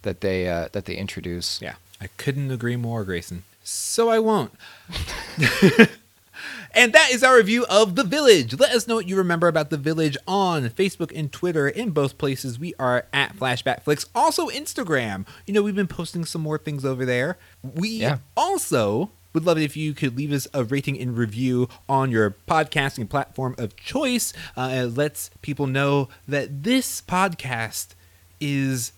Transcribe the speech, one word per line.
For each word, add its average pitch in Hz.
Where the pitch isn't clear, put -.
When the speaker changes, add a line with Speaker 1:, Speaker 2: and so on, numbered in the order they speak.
Speaker 1:
that 92
they, 92
uh, 85
that 101
they 87
introduce. 87
Speaker 2:
Yeah, -
I 101
couldn't 139
agree 120
more, 117
Grayson. 87
So -
I 226
won't. 214
<laughs> 185
And 233
that 311
is 247
our 262
review 226
of 196
The 269
Village. 185
Let 262
us 233
know 226
what 175
you 190
remember 175
about 160
The 160
Village 156
on 175
Facebook 185
and 151
Twitter. 160
In 208
both 143
places, 131
we 170
are 123
at 139
Flashback 123
Flicks. 147
Also 311
Instagram. 123
You 196
know, 208
we've 202
been 196
posting 170
some 165
more 151
things 143
over 131
there. 127
We 151
Speaker 1:
Yeah. 151
Speaker 2:
also 165
would 160
love 165
it 156
if 143
you 151
could 127
leave 143
us 139
a 131
rating 135
and 123
review 123
on 135
your 107
podcasting 147
platform 131
of 113
choice. 254
Uh, 131
it 127
lets 147
people 143
know 139
that 139
this 254
podcast 135
is 135